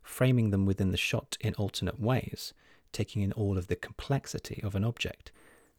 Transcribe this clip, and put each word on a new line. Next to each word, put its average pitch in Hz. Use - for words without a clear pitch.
framing 123
them 98
within 95
the 90
shot -
in 107
alternate 95
ways, -
taking -
in 98
all 101
of 92
the 90
complexity -
of 98
an 98
object. -